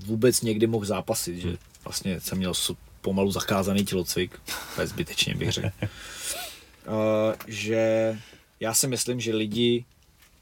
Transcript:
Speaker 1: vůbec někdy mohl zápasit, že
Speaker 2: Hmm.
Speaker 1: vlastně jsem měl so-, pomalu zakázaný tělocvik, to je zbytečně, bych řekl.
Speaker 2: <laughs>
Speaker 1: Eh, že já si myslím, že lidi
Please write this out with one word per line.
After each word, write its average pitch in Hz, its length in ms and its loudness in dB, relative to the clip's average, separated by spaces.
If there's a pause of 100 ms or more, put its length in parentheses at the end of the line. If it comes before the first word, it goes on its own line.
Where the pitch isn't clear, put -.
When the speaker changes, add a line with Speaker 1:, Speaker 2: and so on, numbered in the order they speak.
Speaker 1:
vůbec 113 360 4
někdy 110 240 4
mohl 113 180 0
zápasit, 92 540 -2
že 87 100 -4
Speaker 2:
Hmm. 87 100 -4 (260)
Speaker 1:
vlastně 90 360 -4
jsem - 180 -4
měl 92 160 0
so-, - 220 -2 (240)
pomalu 98 300 2
zakázaný 98 540 2
tělocvik, 92 560 -2 (340)
to - 60 -2
je 87 60 0
zbytečně, - 480 -2
bych - 180 0
řekl. - 220 -2
Speaker 2:
<laughs> 101 140 -6 (1000)
Speaker 1:
Eh, 107 500 2 (100)
že 110 720 2 (420)
já 113 140 -2
si 139 140 2
myslím, 123 320 -2
že 113 140 0
lidi 117 500 2 (580)